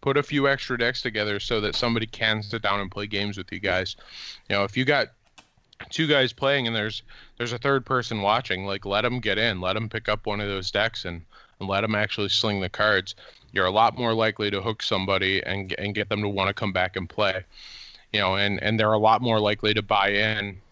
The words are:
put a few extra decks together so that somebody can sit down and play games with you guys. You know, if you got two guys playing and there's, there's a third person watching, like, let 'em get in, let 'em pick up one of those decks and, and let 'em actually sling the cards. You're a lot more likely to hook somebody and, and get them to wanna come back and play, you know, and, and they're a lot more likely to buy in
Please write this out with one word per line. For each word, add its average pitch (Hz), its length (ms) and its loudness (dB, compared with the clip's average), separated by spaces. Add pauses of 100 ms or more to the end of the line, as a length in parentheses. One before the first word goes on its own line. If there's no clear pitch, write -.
put 135 160 2
a 147 60 2
few 139 240 2
extra 131 300 0
decks 120 240 0
together 107 380 -2
so 110 220 -2
that 104 140 -2
somebody 117 320 0
can 110 360 -2
sit 110 180 -6
down 101 180 0
and 98 120 -6
play 104 160 -8
games 104 300 -4
with 92 140 -12
you 98 80 -10
guys. 92 360 -2 (540)
You 202 60 0
know, 202 80 2
if 196 120 -4
you 131 100 0
got 135 240 0 (800)
two 160 180 0
guys 139 260 4
playing 135 340 0
and 113 80 -2
there's, 107 280 -4 (340)
there's 120 160 -4
a 123 40 -6
third 135 280 2
person 117 360 -2
watching, 101 440 2
like, 98 200 -6
let 101 200 0
'em 123 140 0
get 104 180 0
in, 107 240 0
let 92 140 0
'em 110 140 -4
pick 110 200 -6
up 104 160 -2
one 104 160 -2
of 104 60 -4
those 95 240 -6
decks - 340 0
and, 85 160 -8 (380)
and 95 100 -6
let 98 140 2
'em 107 120 0
actually 104 340 -2
sling 101 320 0
the 95 80 -4
cards. 101 460 2 (360)
You're 95 160 2
a 92 40 2
lot 110 260 4
more 117 160 0
likely 110 380 0
to 98 100 -2
hook 107 200 -4
somebody 95 600 0
and, 95 340 -4
and 101 180 -4
get 104 140 -4
them 104 120 -2
to 104 80 0
wanna 98 240 0
come 101 200 -4
back 92 220 0
and 90 140 -6
play, 95 340 0 (680)
you 107 80 0
know, 95 160 2
and, 101 280 0
and 110 160 2
they're 107 140 6
a 110 60 4
lot 110 220 6
more 117 180 2
likely 107 340 2
to 107 80 2
buy 101 280 2
in 101 500 0 (120)